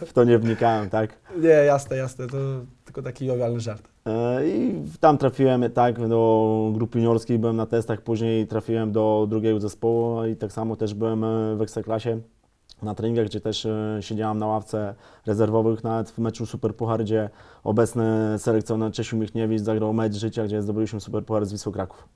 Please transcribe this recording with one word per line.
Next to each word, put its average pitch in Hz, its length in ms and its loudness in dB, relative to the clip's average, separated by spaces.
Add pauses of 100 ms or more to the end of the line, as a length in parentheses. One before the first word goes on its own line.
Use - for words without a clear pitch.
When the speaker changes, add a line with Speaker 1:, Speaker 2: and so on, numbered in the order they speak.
Speaker 1:
w - 80 -12
to 123 100 6
nie 117 160 8
wnikałem, 113 500 2
tak. 110 240 0 (240)
Speaker 2:
Nie, 160 100 2
jasne, 143 500 6
jasne, 127 300 -8
to 135 100 -8 (480)
tylko - 160 -12
taki 131 240 -8
jowialny 123 340 0
żart. 110 240 -8 (220)
Speaker 1:
E, 120 420 0
i 185 360 -2 (160)
tam 151 180 6
trafiłem, 123 540 2
tak, 120 360 2
do 110 680 4
grup 110 220 -2
juniorskich, 117 440 2
byłem 113 160 0
na 110 100 -2
testach, 113 360 -2
później 113 460 0
trafiłem 113 440 -2
do 107 380 2
drugiego 110 300 0
zespołu 117 680 -2
i 113 100 -2
tak 107 160 -8
samo 113 240 -4
też 107 180 -4
byłem, 110 300 -2
e, 110 320 0
w 107 60 -2
Ekstraklasie 110 580 -4 (640)
na 104 120 -6
treningach, 113 300 0
gdzie 104 160 -6
też, 110 240 -4
e, 107 360 -4
siedziałem 107 360 -4
na 107 100 -2
ławce 107 480 -4 (300)
rezerwowych, 110 580 2
nawet 113 260 -2
w - 80 -20
meczu 113 280 -4
Superpuchar, 113 580 -2
gdzie 107 260 0 (340)
obecny 110 760 2
selekcjoner 110 540 0
Czesiu 117 260 -4
Michniewicz 110 440 -2
zagrał 107 320 0
mecz 110 220 2
życia, 110 280 -2
gdzie 107 180 -2
zdobyliśmy 104 380 -2
Superpuchar 107 460 -2
z 98 60 -4
Wisłą 104 200 -6
Kraków. 95 440 -8